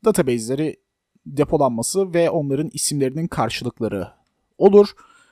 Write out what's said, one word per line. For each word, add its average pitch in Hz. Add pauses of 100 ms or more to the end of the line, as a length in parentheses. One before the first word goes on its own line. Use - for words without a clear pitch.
database'leri 135 (460)
depolanması 147
ve 170
onların 143
isimlerinin 143
karşılıkları 107 (460)
olur. 202 (380)